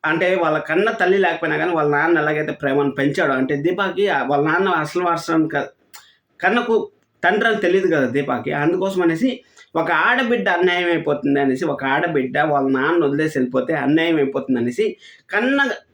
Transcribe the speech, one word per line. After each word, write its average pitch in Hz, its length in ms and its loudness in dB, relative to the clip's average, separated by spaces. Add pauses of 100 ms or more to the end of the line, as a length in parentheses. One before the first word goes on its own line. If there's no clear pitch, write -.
(100)
అంటే 170 180 0 (140)
వాళ్ళ 156 160 0 (120)
కన్న 196 200 2 (120)
తల్లి 190 240 4
లేకపోయినా 160 360 -2
కానీ 175 160 0
వాళ్ళ 147 180 2
నాన్న 160 280 2
ఎలాగైతే 151 360 -2
ప్రేమను 143 400 0
పెంచాడో, 139 400 0
అంటే 139 160 0 (100)
దీపాకి 185 400 0 (100)
ఆ 135 40 0 (100)
వాళ్ళ 147 200 2
నాన్న 180 340 2
అసలు 180 260 -4
వారసుని 160 440 0
క-, 139 140 -2 (720)
కన్నకు 226 360 0 (460)
తండ్రి 208 280 2
అని 208 160 -2
తెలియదు 185 280 2
కదా 135 220 2
దీపాకి. 135 340 -4 (140)
అందుకోసం 185 420 0
అనేసి 170 240 0 (500)
ఒక 175 100 -2 (140)
ఆడబిడ్డ 233 420 0 (100)
అన్యాయం 175 360 2
అయిపోతుంది 147 480 0
అనేసి, 135 320 0
ఒక 135 100 -6 (120)
ఆడబిడ్డ 147 420 -2 (160)
వాళ్ళ 139 140 0 (100)
నాన్న 160 300 2
వదిలేసి 151 300 0
వెళ్ళిపోతే 127 360 -2 (140)
అన్యాయం 160 340 2
అయిపోతుంది 131 400 -2
అనేసి 120 240 -2 (480)
కన్న 247 260 0 (360)